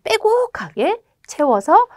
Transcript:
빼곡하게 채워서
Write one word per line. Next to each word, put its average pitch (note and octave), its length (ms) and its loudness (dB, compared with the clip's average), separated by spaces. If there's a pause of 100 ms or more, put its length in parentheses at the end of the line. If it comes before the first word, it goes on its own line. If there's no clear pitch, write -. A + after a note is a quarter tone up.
빼곡하게 G#4+ 1000 -2 (260)
채워서 D4 680 2